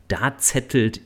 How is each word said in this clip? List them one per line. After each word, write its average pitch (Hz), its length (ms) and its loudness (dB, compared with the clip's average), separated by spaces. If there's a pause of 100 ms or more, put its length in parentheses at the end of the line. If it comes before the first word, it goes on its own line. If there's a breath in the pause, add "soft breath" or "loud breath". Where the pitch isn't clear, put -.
Da 127 300 -2
zettelt 120 680 0